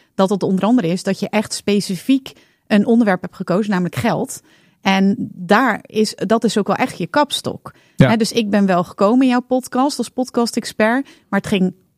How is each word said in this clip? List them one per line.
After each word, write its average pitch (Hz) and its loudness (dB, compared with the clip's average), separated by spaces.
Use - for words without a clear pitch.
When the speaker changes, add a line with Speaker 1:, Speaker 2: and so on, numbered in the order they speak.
Speaker 1:
dat 190 2
het 196 -2
onder 185 0
andere 196 2
is 175 -2
dat 190 -2
je - -6
echt - -4
specifiek 208 -2
een 208 4
onderwerp 226 2
hebt - -12
gekozen, 196 -2
namelijk 180 -2
geld. - -4
En 190 2
daar 208 2
is, - -2
dat 220 2
is 220 0
ook 202 -2
wel 196 0
echt - -4
je 170 -6
kapstok. - -4
Speaker 2:
Ja. 131 6
Speaker 1:
Hè, 226 4
dus 220 0
ik 220 -2
ben 202 2
wel 180 2
gekomen 214 2
in 262 4
jouw 247 2
podcast 254 -2
als 240 -4
podcastexpert, 240 -2
maar 196 0
het - -10
ging, 185 0